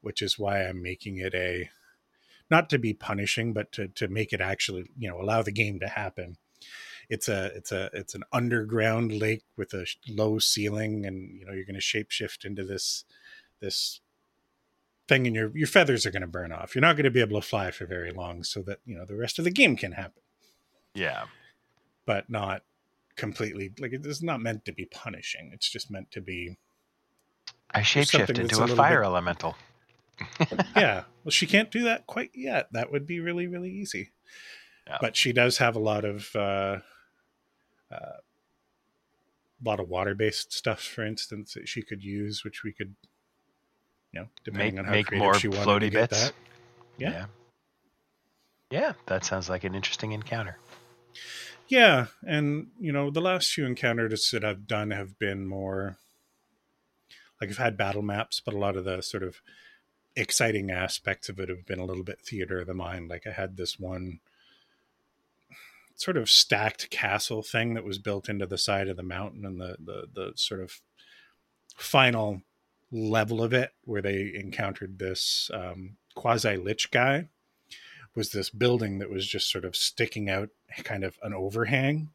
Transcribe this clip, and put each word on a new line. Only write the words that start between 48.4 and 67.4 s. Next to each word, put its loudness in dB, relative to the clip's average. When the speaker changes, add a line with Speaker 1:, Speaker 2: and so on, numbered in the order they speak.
Speaker 2:
Yeah, 0
that -2
sounds -4
like -4
an -2
interesting -4
encounter. -6
Speaker 1:
Yeah, 10
and, 0
you -2
know, 0
the 0
last 2
few 0
encounters 2
that -2
I've -2
done -2
have -6
been -2
more, -4
like, -6
I've -8
had 2
battle 0
maps, -2
but -8
a -2
lot 0
of -4
the -2
sort -4
of -8
exciting 2
aspects -2
of -10
it -6
have -8
been -6
a -4
little -6
bit -10
theater -6
of -8
the -6
mind. -6
Like, -10
I -8
had -6
this -6
one -8
sort 0
of 2
stacked 4
castle -2